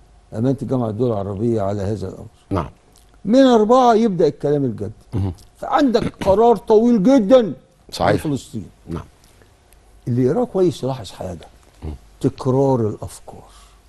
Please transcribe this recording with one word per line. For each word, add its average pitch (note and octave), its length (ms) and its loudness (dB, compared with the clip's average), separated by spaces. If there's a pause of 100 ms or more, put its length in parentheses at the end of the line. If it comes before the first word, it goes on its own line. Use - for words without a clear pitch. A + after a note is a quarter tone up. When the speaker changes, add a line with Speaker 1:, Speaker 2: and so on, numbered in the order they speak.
(340)
Speaker 1:
أمانة B2 280 -2
جامعة A#2+ 280 -4
الدول A#2 220 -2
العربية G#2 500 -4
على G2 200 -4
هذا F#2+ 260 -6
الأمر. F#2+ 200 -16 (220)
Speaker 2:
نعم. F2 200 -4 (560)
Speaker 1:
من A3 140 4
أربعة B3 540 4
يبدأ G3+ 340 2
الكلام C#3+ 380 -2
الجد. G#2 260 -8 (220)
Speaker 2:
مم. F#2+ 200 -4 (240)
Speaker 1:
فعندك - 680 -2
قرار A3 320 4
طويل A3 480 2
جدًا A#3+ 500 4 (380)
Speaker 2:
صحيح. F2 200 0
Speaker 1:
عن G#2 60 2
فلسطين. A2+ 520 -8 (200)
Speaker 2:
نعم. E2+ 140 -10 (1040)
Speaker 1:
اللي B2 160 0
يقراه F3+ 220 0
كويس F#3 380 -2
يلاحظ B2+ 280 -8
حاجة. F2+ 360 -14 (360)
Speaker 2:
مم. D#2 100 -10 (280)
Speaker 1:
تكرار C3 680 0
الأفكار. - 640 -14 (400)